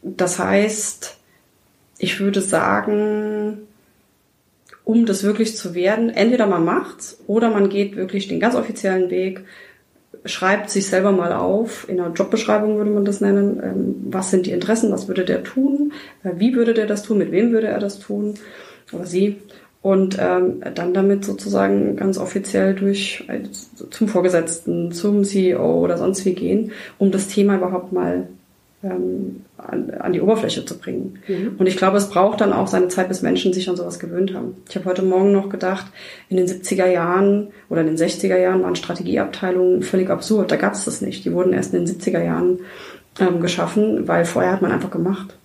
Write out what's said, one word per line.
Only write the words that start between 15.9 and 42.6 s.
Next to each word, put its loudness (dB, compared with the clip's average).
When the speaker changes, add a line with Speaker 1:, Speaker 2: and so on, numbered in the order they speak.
Speaker 1:
äh, -4
wie 2
würde 2
der 2
das -2
tun, 0
mit 2
wem 4
würde 2
er -2
das -6
tun -6
oder -8
sie. 0
Und, 2
ähm, 0
dann -2
damit 2
sozusagen 0
ganz 0
offiziell 0
durch, -2
äh, -8
zum 0
Vorgesetzten, 0
zum 2
C 2
E 2
O 2
oder 2
sonst -2
wie 2
gehen, 0
um 4
das -2
Thema 2
überhaupt -2
mal, -2
ähm, -6
an, -6
an -4
die 0
Oberfläche 0
zu -12
bringen. -8
Speaker 2:
Mhm. -4
Speaker 1:
Und 4
ich 0
glaube, 2
es 0
braucht 2
dann 4
auch 0
seine 2
Zeit, -2
bis -4
Menschen 0
sich -2
an -2
sowas -8
gewöhnt -4
haben. -8
Ich -12
habe -6
heute -2
Morgen 4
noch 2
gedacht, -4
in 0
den 2
siebziger 0
Jahren 2
oder 0
in 2
den 0
sechziger 0
Jahren 4
waren -2
Strategieabteilungen 0
völlig 0
absurd. 0
Da 2
gab's -2
das -6
nicht. -6
Die -2
wurden 2
erst 0
in 2
den 0
siebziger -2
Jahren, 2